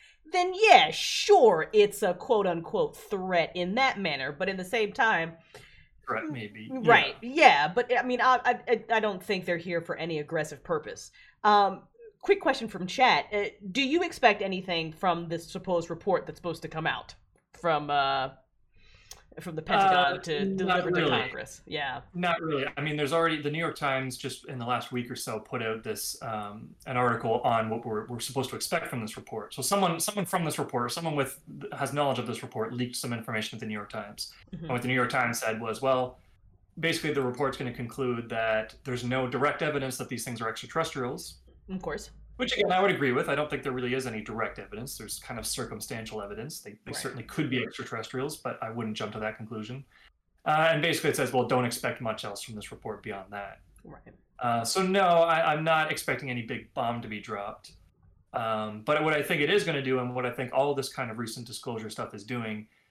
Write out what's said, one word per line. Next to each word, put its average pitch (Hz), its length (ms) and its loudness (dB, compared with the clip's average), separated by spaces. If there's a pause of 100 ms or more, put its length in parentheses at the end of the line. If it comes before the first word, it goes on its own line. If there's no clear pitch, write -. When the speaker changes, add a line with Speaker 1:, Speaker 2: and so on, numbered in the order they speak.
(320)
Speaker 1:
then 370 200 2
yeah, 359 380 10
sure, 214 840 6
it's 208 300 6
a 180 120 4
quote-unquote 175 840 0
threat 185 580 0
in 180 220 0
that 262 240 2
manner. 143 320 -2
But 185 160 -2
in 190 80 -2
the 185 80 -6
same 208 280 0
time, 180 420 2 (720)
Speaker 2:
Threat, 220 240 -4
maybe. 214 440 -10
Speaker 1:
Right, 233 500 6
Speaker 2:
Yeah. 233 440 8
Speaker 1:
yeah. - 20 2
But, 233 280 0
I 262 60 2
mean, 247 180 0
I, 247 240 6
I, 240 460 0
I 220 80 4
don't 208 240 -2
think 185 220 -2
they're 175 120 0
here 170 240 -4
for 170 160 -6
any 165 220 -4
aggressive 147 460 -4
purpose. - 480 -6 (320)
Um, 202 380 6 (380)
quick 403 200 4
question 262 280 0
from 185 180 -8
chat. 190 480 4
Uh, 208 100 0 (280)
do 254 100 2
you 294 200 2
expect 240 380 4
anything 185 520 -2
from 170 360 0
this 165 180 -4
supposed 175 440 -2
report 170 360 0
that's 156 120 -14
supposed 165 240 -6
to 160 60 -8
come 160 180 -4
out - 280 -4 (380)
from, 147 380 0
uh, 139 400 2 (1120)
from 165 160 -8
the 156 40 -6
Pentagon 185 540 6
Speaker 2:
Uh, - 60 -4
Speaker 1:
to 165 260 -2
Speaker 2:
not 190 100 0
Speaker 1:
deliver 180 340 2
to 175 120 4
Speaker 2:
really. 147 80 4
Speaker 1:
Congress? - 560 -4
Yeah. 135 340 -6 (140)
Speaker 2:
Not 175 260 0
really. 151 240 0 (140)
I - 20 -2
mean, 151 160 -2
there's 143 160 0
already, 160 300 2
the 147 80 -2
New 151 80 -4
York 165 180 -2
Times 131 400 -2
just - 320 -10
in 135 100 -8
the 120 60 -6
last 120 260 -2
week 123 200 -4
or 120 60 -8
so 113 220 -6
put 120 220 -8
out 110 240 -4
this, - 380 -6
um, 107 480 -8 (160)
an 131 100 -4
article 117 460 2
on 113 260 4
what 113 160 -4
we're, 110 220 -4
we're 120 140 -8
supposed 127 300 -4
to 117 60 -8
expect 165 300 -2
from 120 160 -6
this 107 160 -8
report. 107 340 -12
So - 80 -10
someone, 175 400 2
someone 208 240 -2
from 170 220 0
this 147 120 -2
report, 120 340 0
someone 160 240 -2
with, - 240 -2 (360)
has 127 160 -2
knowledge 139 280 2
of 110 60 -4
this 117 160 -6
report, 113 300 -6
leaked 123 240 -4
some 123 160 -4
information 110 440 -6
at 101 40 -10
the 110 60 -8
New 107 80 -6
York 104 160 -8
Times. 107 420 -10 (220)
Speaker 1:
Mm-hmm. 165 100 -10
Speaker 2:
And 147 80 -4
what 123 80 -2
the 123 80 -4
New 127 60 2
York 123 160 2
Times 120 300 0
said 113 200 -2
was, 110 220 -6
well, 127 380 0 (600)
basically 160 320 0
the 143 80 0
report's 127 380 -2
gonna 127 120 -6
conclude 117 600 -4
that 110 440 -2 (100)
there's 123 200 -4
no 127 240 0
direct 139 320 0
evidence 143 380 -2
that 135 100 -8
these 117 160 -6
things 117 160 -8
are 110 80 -4
extraterrestrials. 135 920 -6 (300)
Speaker 1:
Of 185 100 -6
course. - 300 -8 (260)
Speaker 2:
Which, 247 160 -2
again, 190 200 2
I 185 100 4
would 196 80 4
agree 131 220 2
with. 156 180 0
I 143 40 2
don't 151 140 0
think 131 140 -6
there 139 100 -4
really 127 220 -2
is 131 120 -2
any 110 140 -6
direct 107 380 -6
evidence. 107 400 -12
There's 107 220 -10
kind 120 200 -10
of 110 60 -8
circumstantial 110 720 -8
evidence. 104 400 -10
They, - 120 -16
they - 200 -14
Speaker 1:
Right. - 40 -8
Speaker 2:
certainly 110 260 -8
could 143 260 -4
be 123 140 0
extraterrestrials, 127 720 -6
but - 240 -8
I 117 100 -6
wouldn't 110 260 -6
jump 104 160 -6
to 110 80 -8
that 107 180 -4
conclusion. 110 440 -10 (600)
Uh, 156 280 4
and 151 100 2
basically 160 280 2
it 127 60 2
says, 127 160 0
"Well, 123 140 2
don't 127 180 2
expect 120 380 -4
much 110 220 -4
else 104 180 -8
from 113 120 -12
this 104 160 -12
report 107 320 -10
beyond 98 300 -10
that." 101 280 -10 (220)
Speaker 1:
Right. - 300 -20 (280)
Speaker 2:
Uh, 117 220 0
so 190 200 0
no, 185 400 6
I, 165 320 4
I'm 156 100 0
not 156 260 4
expecting 139 380 -4
any 123 140 -4
big 117 320 -10
bomb 120 280 -2
to 104 60 -10
be 104 120 -8
dropped. 104 540 -10 (600)
Um, 107 500 -2
but 151 200 2
what 156 100 2
I 147 80 2
think 165 180 -2
it 147 80 2
is 196 160 2
gonna 147 160 -2
do, 131 200 0
and 123 140 -4
what 127 120 -2
I - 60 -4
think 127 200 -6
all 139 220 2
this 135 180 -4
kind 123 180 -6
of 113 80 -10
recent 117 280 -8
disclosure 110 420 -8
stuff 110 260 -8
is 104 100 -14
doing, 110 420 -6 (240)